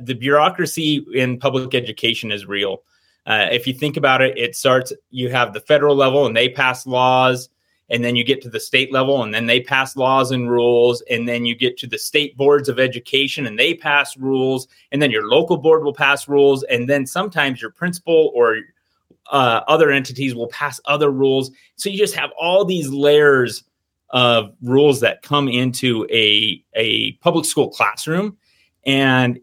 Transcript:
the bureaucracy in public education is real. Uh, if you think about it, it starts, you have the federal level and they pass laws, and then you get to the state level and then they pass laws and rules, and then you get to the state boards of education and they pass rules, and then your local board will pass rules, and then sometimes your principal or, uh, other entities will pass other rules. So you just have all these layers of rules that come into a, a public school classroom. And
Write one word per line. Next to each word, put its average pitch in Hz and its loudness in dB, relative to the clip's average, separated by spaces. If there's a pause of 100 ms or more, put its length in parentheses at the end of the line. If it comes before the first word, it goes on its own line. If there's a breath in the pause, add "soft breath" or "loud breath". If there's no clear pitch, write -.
the 123 -6
bureaucracy 151 0
in 127 -2
public 131 -2
education 117 -4
is 101 -8
real. 98 -4 (420)
Uh, 104 0
if 123 -2
you 131 -4
think 151 -6
about 135 2
it, 131 0
it 120 -4
starts, 131 0 (160)
you 127 -6
have 123 0
the 107 -10
federal 147 2
level 139 2
and 113 -2
they 127 2
pass 127 -2
laws, 127 2 (400)
and 120 -2
then 120 -2
you 120 0
get 131 0
to 123 -16
the 110 -8
state 131 -2
level 135 2
and 107 -8
then 113 -4
they 120 4
pass 131 -2
laws 131 2
and 123 -2
rules, 120 2
and 120 -2
then 120 -4
you 117 -4
get 123 -2
to 131 -12
the 113 -10
state 147 -4
boards 139 2
of 120 -2
education 135 -2
and 107 -10
they 151 -2
pass 143 -2
rules, 131 -2 (240 soft breath)
and 139 -2
then 143 2
your 107 -4
local 160 2
board 156 2
will 143 -2
pass 139 0
rules, 139 4
and 120 -2
then 139 0
sometimes 165 -4
your 113 -12
principal 165 0
or, 117 2 (720)
uh, 123 2
other 156 4
entities 131 -4
will 117 -8
pass 143 -8
other 147 0
rules. 135 0 (280 soft breath)
So 202 -6
you 196 -8
just 202 0
have - -6 (100)
all 180 2
these 175 -4
layers 139 4 (480)
of 117 2
rules 131 4
that - -2
come 143 0
into 123 -2
a, 107 0 (120)
a 110 -2
public 165 -2
school - -2
classroom. 160 -4 (480)
And 127 2